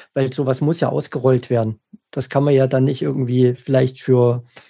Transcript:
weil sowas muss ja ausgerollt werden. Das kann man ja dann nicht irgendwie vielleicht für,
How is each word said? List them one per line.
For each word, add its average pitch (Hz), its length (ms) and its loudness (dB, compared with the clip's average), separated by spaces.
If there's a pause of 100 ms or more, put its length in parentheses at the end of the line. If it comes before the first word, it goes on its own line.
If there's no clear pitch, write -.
(140)
weil 135 180 -2
sowas 131 300 -4
muss 160 180 -2
ja 143 80 -2
ausgerollt 131 640 -2
werden. 113 280 -2 (320)
Das - 200 -8
kann 139 120 0
man 143 120 2
ja 135 120 4
dann 131 180 0
nicht 139 180 -2
irgendwie 127 520 0
vielleicht 131 460 -2
für, 120 420 2 (280)